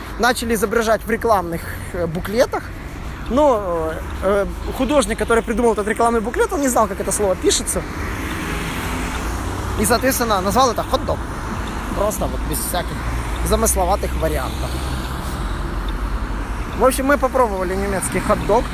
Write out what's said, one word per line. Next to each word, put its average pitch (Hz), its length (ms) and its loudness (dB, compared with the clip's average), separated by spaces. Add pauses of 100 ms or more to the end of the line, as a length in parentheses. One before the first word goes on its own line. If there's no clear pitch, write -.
(200)
начали 233 360 2
изображать 214 500 2
в 202 60 -6
рекламных, 185 520 2 (300)
э, 175 140 -2
буклетах. 202 560 0 (680)
Но, 202 640 2 (300)
э, 196 240 4 (300)
художник, 247 420 2
который 226 240 4
придумал 233 300 4
этот 208 160 0
рекламный 233 320 4
буклет, 330 320 0
он 320 80 0
не 277 80 2
знал, 233 200 4
как 190 120 -6
это 202 120 -2
слово 190 220 2
пишется. 185 480 0 (2000)
И, 220 40 4
соответственно, 226 560 2
назвал 214 300 4
это 180 120 -2
хот-дог. - 360 -2 (800)
Просто 208 300 -2
вот - 140 -2 (100)
без 147 80 -2
всяких - 380 -4 (500)
замысловатых 202 640 2 (100)
вариантов. 131 500 -2 (2000)
В 208 60 4
общем, 262 220 4
мы 277 120 4
попробовали 214 560 0
немецкий 196 460 0
хот-дог. 214 540 2